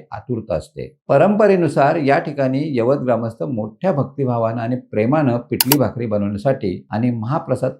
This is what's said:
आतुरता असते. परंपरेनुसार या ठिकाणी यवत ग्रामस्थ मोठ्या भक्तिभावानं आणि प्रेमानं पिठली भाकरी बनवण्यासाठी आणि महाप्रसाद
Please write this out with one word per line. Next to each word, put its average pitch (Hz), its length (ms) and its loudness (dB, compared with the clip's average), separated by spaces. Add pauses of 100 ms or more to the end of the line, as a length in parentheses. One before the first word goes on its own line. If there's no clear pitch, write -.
(100)
आतुरता 110 440 -6
असते. 65 340 -8 (200)
परंपरेनुसार 170 880 4
या 139 220 2
ठिकाणी 139 480 -2
यवत 135 380 0
ग्रामस्थ 113 380 -2
मोठ्या 131 500 -4
भक्तिभावानं 120 720 -2
आणि 123 140 -2 (140)
प्रेमानं 120 480 2 (120)
पिठली 127 280 0
भाकरी 117 280 0
बनवण्यासाठी 104 840 -2
आणि 120 200 0
महाप्रसाद 127 680 -2